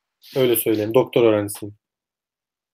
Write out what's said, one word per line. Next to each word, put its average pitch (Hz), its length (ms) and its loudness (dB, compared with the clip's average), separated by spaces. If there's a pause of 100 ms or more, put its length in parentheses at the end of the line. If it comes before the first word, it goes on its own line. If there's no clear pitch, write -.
(360)
Öyle 127 200 2
söyleyeyim. 110 380 -2
Doktor 123 300 2
öğrencisiyim. 104 520 -2 (1000)